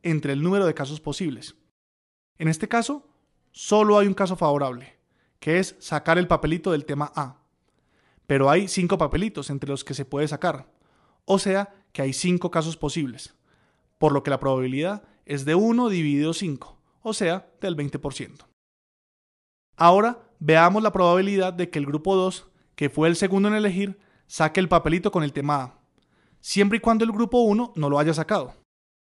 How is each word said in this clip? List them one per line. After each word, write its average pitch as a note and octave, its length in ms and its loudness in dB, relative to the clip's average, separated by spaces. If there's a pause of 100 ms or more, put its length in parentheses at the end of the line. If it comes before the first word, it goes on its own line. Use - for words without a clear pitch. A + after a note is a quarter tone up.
entre D3+ 300 -2
el C#3+ 100 -2
número F#3+ 240 2
de D#3 80 0
casos D3 260 -8
posibles. C#3+ 540 -8 (840)
En D#3+ 100 -2
este D#3+ 200 -2
caso, F3 420 -4 (400)
solo G#3 480 4
hay G#3 80 4
un F#3+ 80 2
caso F#3 220 -4
favorable, C#3 640 -2 (400)
que D#3+ 180 0
es F#3 220 -2
sacar D#3+ 400 0
el F3+ 80 0
papelito E3 440 0
del D3 140 -2
tema D3 300 -6
A. C3+ 240 -8 (880)
Pero C#3 240 4
hay F#3+ 160 2
cinco F3+ 320 0
papelitos E3 500 -4
entre C#3 220 -8
los C#3 120 -8
que C3+ 120 -10
se C3+ 100 -8
puede D3 220 -4
sacar, D3+ 440 -6 (540)
o G3 140 2
sea G3 340 -2 (180)
que C#3+ 120 -6
hay C3+ 100 -2
cinco F3+ 380 0
casos E3 260 -4
posibles, C#3+ 560 -8 (640)
por D#3 140 4
lo C#3 100 2
que D3 80 -4
la C3+ 100 0
probabilidad C3+ 600 -2 (240)
es C#3 180 -6
de D3+ 120 0
uno A#3 340 2
dividido D#3 460 0
cinco, - 420 -8 (240)
o A3 140 -6
sea, F3+ 340 -2 (120)
del F#3+ 120 -4
veinte D3 240 -6
por C#3 160 -8
ciento. - 340 -16 (1300)
Ahora G3+ 600 4
veamos E3 460 4
la G#3 80 0
probabilidad F#3 600 2
de F3 200 -6
que D#3 80 -4
el C#3 80 -4
grupo D#3 280 -2
dos, F#3 320 -2 (280)
que D3 160 -4
fue D#3 160 2
el E3+ 80 2
segundo G3 320 0
en G#3 80 0
elegir, G3+ 420 -2 (280)
saque D#3 360 0
el E3+ 80 0
papelito F3 420 2
con F3 100 0
el C#3+ 120 -2
tema C#3+ 280 -2
A, B2+ 180 -14 (600)
siempre G3+ 380 2
y - 40 -4
cuando A3+ 220 2
el A3+ 80 0
grupo A#3 300 2
uno A3+ 340 2
no D3+ 120 -2
lo C#3+ 120 2
haya D3+ 160 2
sacado. D#3 400 -4 (460)